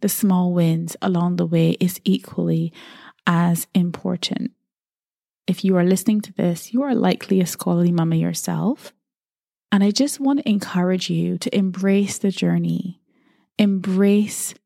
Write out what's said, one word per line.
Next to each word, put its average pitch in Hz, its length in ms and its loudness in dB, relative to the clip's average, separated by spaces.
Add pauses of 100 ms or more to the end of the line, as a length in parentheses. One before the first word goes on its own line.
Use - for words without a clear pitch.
the 208 80 0
small 180 440 2
wins 165 480 0
along 175 360 0
the 175 100 0
way 165 320 2
is 180 260 -2
equally 170 680 -2 (560)
as 170 460 2
important. 180 760 -2 (960)
If - 160 -2
you 190 140 2
are 175 80 4
listening 190 380 2
to - 100 -16
this, 175 400 -4
you 240 120 0
are 277 100 0
likely 190 460 2
a 180 60 2
scholarly 175 460 0
mama 165 240 2
yourself. 170 800 -4 (760)
And 196 140 4
I 202 60 4
just 262 280 -2
want 277 200 0
to - 100 -4
encourage 185 640 -2
you 170 260 -2
to - 180 -6
embrace 196 640 0
the 196 140 -2
journey, 175 720 -2 (560)
embrace 202 960 0 (120)